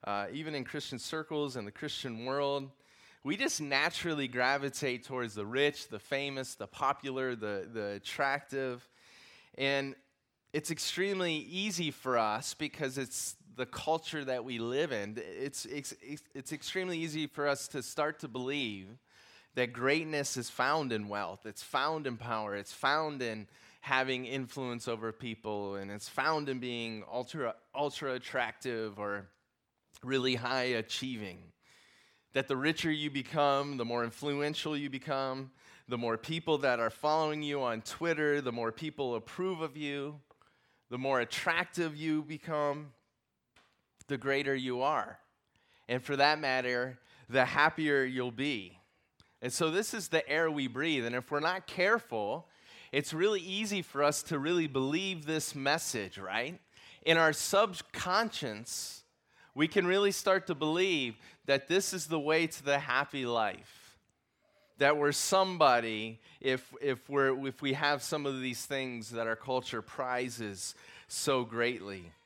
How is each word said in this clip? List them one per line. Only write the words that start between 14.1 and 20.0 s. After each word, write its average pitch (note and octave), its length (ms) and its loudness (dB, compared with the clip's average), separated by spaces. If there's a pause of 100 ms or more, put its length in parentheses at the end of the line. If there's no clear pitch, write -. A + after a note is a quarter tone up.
that B2+ 200 -2
we B2 160 -4
live C3 320 0
in. G#2+ 260 -4
It's, G#2+ 460 -8
it's, C3+ 360 -8
it's, C#3+ 220 -12 (140)
it's C3+ 160 -10
extremely F3+ 480 -4
easy D#3 260 -4
for C#3+ 220 -2
us C#3 200 0
to C3+ 140 -6
start D3+ 380 -2
to D3+ 80 -8
believe B2 580 -4 (720)
that B2 160 0
greatness C#3+ 640 0